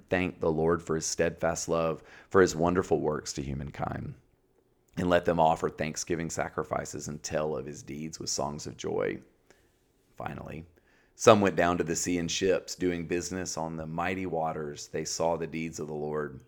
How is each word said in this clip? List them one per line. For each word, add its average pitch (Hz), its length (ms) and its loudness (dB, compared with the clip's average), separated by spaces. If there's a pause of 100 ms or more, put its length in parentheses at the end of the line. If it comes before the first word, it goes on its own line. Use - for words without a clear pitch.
(100)
thank 90 280 0
the 82 140 2
Lord 82 300 2
for 80 120 -2
his 78 120 -2
steadfast 82 600 0
love, 82 360 0 (260)
for 98 140 8
his 82 120 8
wonderful 87 460 2
works 73 320 -2
to 71 100 -6
humankind. 69 720 -6 (840)
And 90 100 0
let 87 160 6
them 85 160 4
offer 80 300 4
thanksgiving 80 580 -4
sacrifices 76 800 -6
and 73 140 -10
tell 78 340 -2
of 67 80 -6
his 71 180 -12
deeds 78 380 -10
with - 80 -8
songs 73 380 -6
of 60 100 -12
joy. 50 420 -4 (960)
Finally, 73 500 -10 (500)
"Some 107 240 8
went 92 160 4
down 87 220 4
to 85 60 0
the 82 120 -2
sea 90 220 0
in 85 100 -2
ships, - 460 0
doing 87 320 -2
business 87 500 -4
on 80 200 -6
the 78 100 -8
mighty 90 400 -4
waters. 80 640 -4
They 80 180 -6
saw 82 300 0
the 80 100 -4
deeds 82 340 -6
of 76 80 -6
the 78 60 -8
Lord 73 540 -6